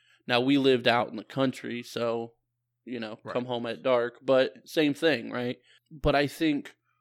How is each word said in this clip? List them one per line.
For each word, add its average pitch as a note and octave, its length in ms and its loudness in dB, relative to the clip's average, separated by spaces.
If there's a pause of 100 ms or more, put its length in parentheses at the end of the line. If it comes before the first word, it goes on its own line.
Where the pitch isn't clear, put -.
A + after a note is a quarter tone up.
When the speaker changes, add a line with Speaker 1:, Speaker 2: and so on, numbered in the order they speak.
(260)
Speaker 1:
Now, A#2+ 140 2
we C#3 160 4
lived C3 320 4
out A#2 220 2
in A#2 60 -12
the G#2 80 -12
country, B2 580 -4
so, A#2 500 -4 (540)
you A#2+ 120 -8
know, A2 240 -10
Speaker 2:
Right. C3+ 120 -10
Speaker 1:
come B2 100 -2
home A#2+ 220 -6
at A2+ 160 -8
dark, B2 400 0
but C3 460 2
same D3 260 2
thing, A#2+ 360 0
right? B2 280 -6 (320)
But D3 240 0
I C#3+ 120 2
think D3 480 -2 (260)